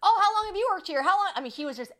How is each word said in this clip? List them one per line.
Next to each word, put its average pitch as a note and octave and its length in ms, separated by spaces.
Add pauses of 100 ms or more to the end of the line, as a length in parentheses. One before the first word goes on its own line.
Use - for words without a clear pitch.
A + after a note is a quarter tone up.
Oh, A4 200
how G#4 140
long G#4+ 120
have G4+ 80
you G#4+ 160
worked F#4+ 160
here? C#4+ 160
How F4+ 140
long? G4+ 180
I - 60
mean, B3+ 100
he D4 140
was C#4 120
just A#3+ 220